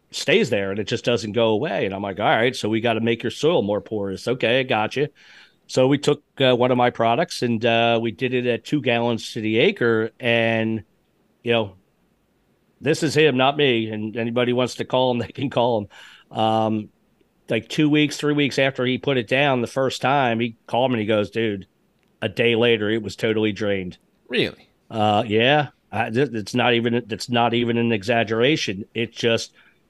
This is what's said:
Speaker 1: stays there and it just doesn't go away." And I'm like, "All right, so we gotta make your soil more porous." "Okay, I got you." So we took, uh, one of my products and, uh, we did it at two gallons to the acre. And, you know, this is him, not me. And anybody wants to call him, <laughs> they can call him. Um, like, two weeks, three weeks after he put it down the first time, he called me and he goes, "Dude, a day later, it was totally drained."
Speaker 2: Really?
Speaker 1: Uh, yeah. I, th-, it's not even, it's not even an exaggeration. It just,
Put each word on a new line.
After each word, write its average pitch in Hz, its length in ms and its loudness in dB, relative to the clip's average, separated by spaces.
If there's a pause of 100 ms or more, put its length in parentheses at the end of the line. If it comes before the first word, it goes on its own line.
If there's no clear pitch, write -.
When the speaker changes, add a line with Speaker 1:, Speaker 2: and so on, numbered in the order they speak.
(120)
Speaker 1:
stays 170 380 2
there 98 220 -2
and 104 80 -4
it 101 80 -6
just - 180 -4
doesn't 110 280 -2
go 113 160 4
away." 110 360 0
And 95 80 -4
I'm 98 80 -6
like, 98 180 -6
"All 107 60 0
right, 127 300 2
so - 140 -4
we 110 120 0
gotta 113 200 0
make 117 220 0
your 113 80 -4
soil 156 300 0
more 101 200 -2
porous." 98 460 -8
"Okay, 117 320 0
I 131 40 0
got 110 320 -2
you." 143 120 0 (600)
So 131 200 2
we 143 100 4
took, 147 260 0 (160)
uh, 127 160 4
one 123 160 2
of 123 60 2
my 123 140 2
products 120 500 0
and, 117 240 -2
uh, 117 360 2
we 117 100 -4
did 127 220 -4
it 123 120 -2
at 117 180 -2
two 147 180 -2
gallons 117 520 0
to 117 80 -8
the 110 160 0
acre. 117 600 2
And, 113 680 0 (600)
you 117 80 -2
know, 107 240 0 (1040)
this 156 240 0
is 131 140 -2
him, 151 180 6
not 131 220 2
me. 117 320 2
And 107 260 -6
anybody 120 380 0
wants 123 220 0
to - 100 -6
call 127 260 0
him, 120 60 -2
<laughs> 113 100 -4
they - 0 -
can 131 220 -6
call 120 300 0 (520)
him. - 60 -8
Um, 110 520 0 (600)
like, 113 180 -2
two 156 220 0
weeks, 151 260 2
three 147 180 -2
weeks 147 260 0
after 135 260 0
he 127 120 0
put 135 200 -2
it 117 100 -2
down 135 320 2
the 113 80 -2
first 131 340 -4
time, 127 380 0
he 117 160 -4 (120)
called 127 240 0
me 123 40 0
and 110 60 -2
he 104 60 -4
goes, 104 220 0
"Dude, 107 380 -4 (540)
a 113 80 -4
day 117 260 2
later, 110 340 2
it 113 140 0
was 101 140 -10
totally 110 340 0
drained." 98 460 -6 (320)
Speaker 2:
Really? 202 400 -4 (200)
Speaker 1:
Uh, 107 380 0
yeah. 127 420 2 (220)
I, 117 180 -4
th-, 123 240 0
it's 110 220 -8
not 120 200 4
even, 117 180 0
it's 113 360 -6
not 117 240 2
even 117 240 0
an 117 140 0
exaggeration. 113 1000 0
It 117 180 -6
just, 113 420 -2 (360)